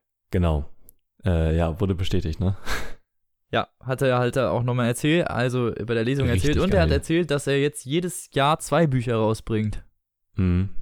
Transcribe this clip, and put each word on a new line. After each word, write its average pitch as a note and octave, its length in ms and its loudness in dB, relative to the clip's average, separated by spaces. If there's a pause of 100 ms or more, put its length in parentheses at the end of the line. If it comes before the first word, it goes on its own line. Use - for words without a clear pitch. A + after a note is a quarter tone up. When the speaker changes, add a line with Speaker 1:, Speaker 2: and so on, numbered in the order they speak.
(300)
Speaker 1:
Genau. E2 400 0 (540)
Äh, D#2+ 320 2
ja, E2 240 0
wurde F#2+ 140 0
bestätigt, E2+ 460 -2
ne? F#2 160 0 (960)
Speaker 2:
Ja, A2+ 160 -2 (120)
hat B2+ 220 -4
er B2+ 160 2
halt B2 200 0
auch A2+ 260 0
nochmal B2 240 0
erzählt, D3+ 400 0
also A#2+ 440 -2
bei A#2 220 -4
der A2+ 100 0
Lesung C3 240 0
erzählt. A#2+ 280 2
Speaker 1:
Richtig C3+ 60 0
Speaker 2:
Und F#3+ 120 2
er F#3 80 4
hat D#3+ 60 2
Speaker 1:
geil. C#3+ 100 2
Speaker 2:
erzählt, D#3+ 320 0
dass C#3+ 160 -2
er C#3 140 2
jetzt D3 240 -2
jedes E3 480 -4
Jahr C#3+ 260 2
zwei E3 280 2
Bücher B2+ 300 0
rausbringt. A2 680 -2 (500)
Speaker 1:
Mhm. F#2 360 2 (120)